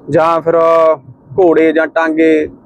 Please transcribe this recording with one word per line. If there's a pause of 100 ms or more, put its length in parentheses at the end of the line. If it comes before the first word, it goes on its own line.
(100)
ਜਾਂ
ਫਿਰ (840)
ਘੋੜੇ
ਜਾਂ
ਟਾਂਗੇ (180)